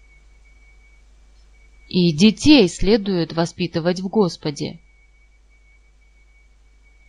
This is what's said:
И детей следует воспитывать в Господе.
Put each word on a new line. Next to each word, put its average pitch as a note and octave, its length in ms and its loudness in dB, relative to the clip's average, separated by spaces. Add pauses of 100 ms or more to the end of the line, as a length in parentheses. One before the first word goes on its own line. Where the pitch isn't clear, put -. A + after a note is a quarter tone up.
(1900)
И F3 240 0
детей G#3+ 560 4
следует F#3+ 680 -2
воспитывать E3+ 680 -4
в F#3+ 80 -8
Господе. E3 720 -6 (2250)